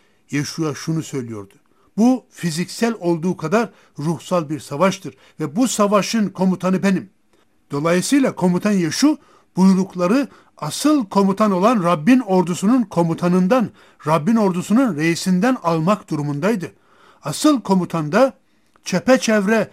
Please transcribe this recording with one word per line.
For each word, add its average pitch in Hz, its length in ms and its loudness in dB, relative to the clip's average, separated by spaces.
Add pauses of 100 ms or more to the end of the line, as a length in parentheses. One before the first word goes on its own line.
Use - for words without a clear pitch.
(300)
Yeşu'ya 147 440 -4
şunu 160 280 -6
söylüyordu: 113 520 -12 (420)
"Bu 240 340 2
fiziksel 180 680 -4
olduğu 175 360 -2
kadar 196 340 -2 (280)
ruhsal 156 500 -4
bir 147 120 -8
savaştır 175 540 -2 (260)
ve 147 160 -8
bu 247 120 2
savaşın 208 600 0
komutanı 185 540 0
benim." 196 280 0 (600)
Dolayısıyla 175 640 0
komutan 180 380 0
Yeşu, 196 460 2 (380)
buyrukları 190 720 2 (280)
asıl 262 500 0
komutan 196 460 2
olan 196 300 2
Rabbin 170 380 2
ordusunun 190 640 2
komutanından, 180 880 0 (360)
Rabbin 160 300 2
ordusunun 202 600 0
reisinden 180 680 0
almak 170 480 0
durumundaydı. 147 640 -4 (500)
Asıl 262 380 0
komutan 165 520 -2
da 254 260 2 (460)
çepeçevre 214 880 0